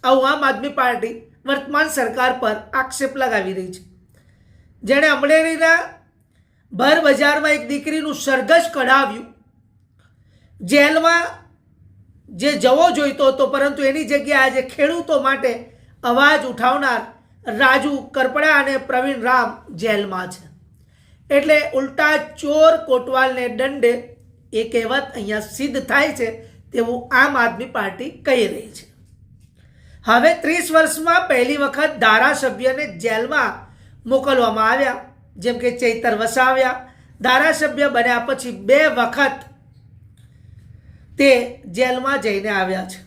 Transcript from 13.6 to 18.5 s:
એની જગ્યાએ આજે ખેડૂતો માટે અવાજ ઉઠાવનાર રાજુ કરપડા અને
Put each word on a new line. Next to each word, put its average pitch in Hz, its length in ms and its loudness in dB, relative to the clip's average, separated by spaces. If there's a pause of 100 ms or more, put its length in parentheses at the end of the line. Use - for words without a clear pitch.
એની 277 200 0
જગ્યાએ 277 460 2
આજે 262 120 -2
ખેડૂતો 311 600 -2
માટે 262 500 -2 (320)
અવાજ 277 420 2
ઉઠાવનાર 254 560 0 (560)
રાજુ 277 400 2
કરપડા 262 500 0
અને 277 300 2